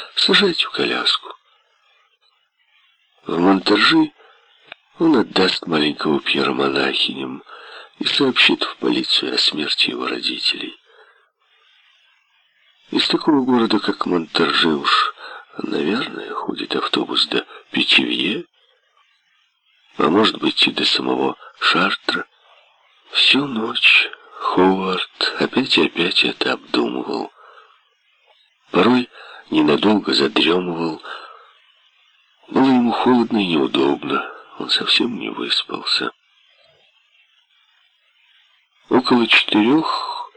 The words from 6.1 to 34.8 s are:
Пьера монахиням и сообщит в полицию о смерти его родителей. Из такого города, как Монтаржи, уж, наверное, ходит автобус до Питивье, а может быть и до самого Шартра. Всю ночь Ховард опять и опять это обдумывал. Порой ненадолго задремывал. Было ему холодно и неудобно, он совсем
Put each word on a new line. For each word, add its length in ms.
Пьера 320
монахиням 880
и 60
сообщит 580
в 140
полицию 560
о 40
смерти 540
его 160
родителей. 720
Из 160
такого 380
города, 340
как 260
Монтаржи, 600
уж, 460
наверное, 760
ходит 420
автобус 520
до 180
Питивье, 760
а 120
может 300
быть 280
и 40
до 120
самого 540
Шартра. 640
Всю 340
ночь 640
Ховард 1000
опять 380
и 80
опять 400
это 280
обдумывал. 800
Порой 380
ненадолго 640
задремывал. 880
Было 160
ему 260
холодно 460
и 100
неудобно, 840
он 120
совсем 500